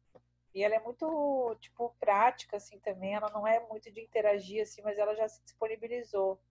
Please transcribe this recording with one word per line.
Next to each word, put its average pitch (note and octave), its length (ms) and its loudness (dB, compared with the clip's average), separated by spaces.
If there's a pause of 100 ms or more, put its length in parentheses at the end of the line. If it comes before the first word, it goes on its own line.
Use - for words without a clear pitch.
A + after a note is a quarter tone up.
(540)
e G3 100 -2
ela G#3+ 120 4
é A3 40 2
muito, C4+ 840 -2
tipo, - 380 -6
prática, G#3+ 580 2
assim, - 220 -14
também, G3 360 -6
ela G#3 160 -2
não G#3 160 -2
é A3+ 120 4 (100)
muito A3 220 -12
de A3 100 -14
interagir, G#3 600 0
assim, G#3 220 -8
mas G#3 140 -2
ela G#3 180 2
já A3 140 -2
se - 140 -18
disponibilizou. A3 960 -2 (120)